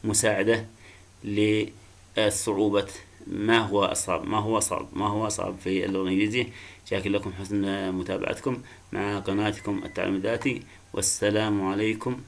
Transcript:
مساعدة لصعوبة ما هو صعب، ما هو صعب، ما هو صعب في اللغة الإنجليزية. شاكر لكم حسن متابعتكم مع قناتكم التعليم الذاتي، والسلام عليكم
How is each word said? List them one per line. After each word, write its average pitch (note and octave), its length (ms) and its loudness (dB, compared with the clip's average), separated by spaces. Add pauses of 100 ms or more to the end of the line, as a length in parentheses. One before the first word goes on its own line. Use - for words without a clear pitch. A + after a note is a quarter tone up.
مساعدة G#2+ 600 4 (580)
لصعوبة G#2 1600 2 (400)
ما G#2+ 320 2
هو G2+ 360 2
صعب، E2+ 300 -2
ما G#2+ 140 0
هو G#2+ 220 2
صعب، - 320 -2
ما G#2 160 -2
هو G#2+ 200 0
صعب F#2+ 360 -4
في F#2 200 0
اللغة F#2+ 180 -2
الإنجليزية. G#2+ 440 2 (440)
شاكر G2+ 200 -2
لكم G2+ 300 0
حسن G2 520 -2
متابعتكم F#2+ 680 -2 (300)
مع G2+ 260 -2
قناتكم G2+ 680 -2
التعليم F#2+ 320 -2
الذاتي، A#2 460 -2 (300)
والسلام G#2 760 2
عليكم A2 600 -2